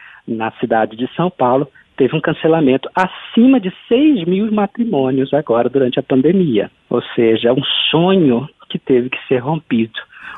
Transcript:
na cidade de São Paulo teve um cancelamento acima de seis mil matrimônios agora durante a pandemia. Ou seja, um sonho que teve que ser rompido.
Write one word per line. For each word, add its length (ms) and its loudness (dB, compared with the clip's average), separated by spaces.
na 320 -6
cidade 360 -2
de 200 -6
São 120 0
Paulo 380 0
teve 200 0
um 40 -2
cancelamento 760 0
acima 640 2
de 120 -6
seis 380 2
mil 260 0
matrimônios 840 -2
agora 360 0
durante 320 0
a 20 -4
pandemia. 680 2
Ou 120 -2
seja, 380 2
um 100 0
sonho 580 2
que 100 -8
teve 300 0
que 100 -8
ser 100 0
rompido. 600 -4